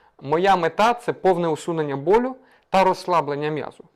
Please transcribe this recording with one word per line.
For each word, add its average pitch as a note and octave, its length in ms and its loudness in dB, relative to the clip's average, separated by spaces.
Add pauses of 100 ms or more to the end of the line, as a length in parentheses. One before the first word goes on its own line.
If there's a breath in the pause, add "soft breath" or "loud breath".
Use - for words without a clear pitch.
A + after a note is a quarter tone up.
(200 soft breath)
Моя F3 360 2
мета — F3 380 0 (100)
це D3+ 80 -4
повне F3 360 0
усунення D3+ 480 -4
болю A#3 400 2 (340 soft breath)
та F#3+ 140 4
розслаблення D3+ 640 -2
м'язу. - 340 -10 (120)